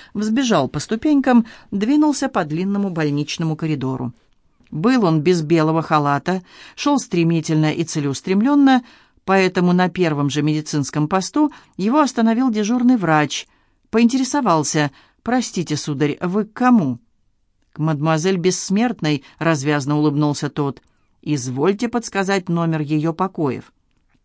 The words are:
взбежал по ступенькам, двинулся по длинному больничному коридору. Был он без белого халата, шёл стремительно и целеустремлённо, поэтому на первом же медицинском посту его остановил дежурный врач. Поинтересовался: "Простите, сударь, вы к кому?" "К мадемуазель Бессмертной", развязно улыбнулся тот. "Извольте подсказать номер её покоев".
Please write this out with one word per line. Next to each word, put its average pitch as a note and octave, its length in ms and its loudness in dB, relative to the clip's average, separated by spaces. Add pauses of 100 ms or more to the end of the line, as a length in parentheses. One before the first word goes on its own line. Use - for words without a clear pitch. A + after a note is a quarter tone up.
(140)
взбежал G#3+ 540 0
по D3 120 -6
ступенькам, A3+ 640 2 (240)
двинулся C#4 580 0
по G3+ 160 -2
длинному F#3+ 460 -2
больничному D#3 640 -2
коридору. C3 560 -4 (580)
Был A3 340 2
он D#3+ 180 4
без F3 200 2
белого D#3+ 380 2
халата, D3+ 640 0 (340)
шёл C#4+ 220 0
стремительно D#3+ 760 0
и E3+ 120 -4
целеустремлённо, A3+ 1000 2 (400)
поэтому F#3 480 2
на F3+ 160 2
первом D#3+ 400 0
же C#3+ 140 -2
медицинском D3+ 640 -2
посту F#3+ 440 0 (240)
его A3+ 240 0
остановил A#3 500 0
дежурный A#3 460 2
врач. D#3 500 0 (440)
Поинтересовался: A3+ 1000 0 (320)
"Простите, A3 540 -2
сударь, D3 440 -2
вы F#3+ 240 -2
к G#3+ 80 -14
кому?" G#3+ 460 2 (760)
"К - 60 -16
мадемуазель D#3+ 580 0
Бессмертной", F3+ 880 -2 (140)
развязно D3 580 0
улыбнулся D3 540 0
тот. C#3+ 320 -6 (400)
"Извольте D3 640 -2
подсказать G3 600 -4
номер E3 320 -2
её D3+ 340 -2
покоев". D#3+ 580 -6 (520)